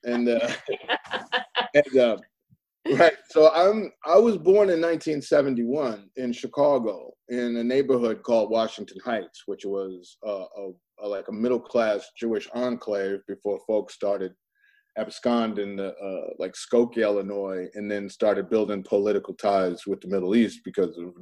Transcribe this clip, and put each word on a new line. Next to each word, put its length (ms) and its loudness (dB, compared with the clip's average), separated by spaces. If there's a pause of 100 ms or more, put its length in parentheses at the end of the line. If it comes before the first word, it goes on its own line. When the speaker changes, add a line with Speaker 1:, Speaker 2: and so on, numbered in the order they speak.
Speaker 1:
And, 240 0
uh, 240 0 (160)
Speaker 2:
<laughs> 1080 -6
Speaker 1:
and, 240 4
uh, 200 4 (800)
right. 180 6 (160)
So 240 8
I'm, 400 2 (120)
I 120 6
was 200 6
born 320 6
in 120 2
nineteen 400 -2
seventy-one 960 0
in 160 -4
Chicago 800 -2 (160)
in 260 -4
a 80 -4
neighborhood 600 0
called 280 2
Washington 540 -4
Heights, 400 -6
which 180 -10
was, 540 -8 (100)
uh, 160 -6 (140)
a, 140 -12 (320)
a, 40 -8
like, 220 -6
a 20 -10
middle-class 880 -2
Jewish 340 -4
enclave 720 -4
before 400 -6
folks 280 -2
started 400 -4 (640)
absconding 800 -2
to, 180 -6
uh, 320 -8 (120)
like, 160 -8
Skokie, 480 0
Illinois, 720 -2
and 140 -8
then 200 -6
started 400 0
building 340 0
political 520 0
ties 520 0
with 140 -6
the 80 -12
Middle 260 0
East 300 2
because 320 -2
of 240 -14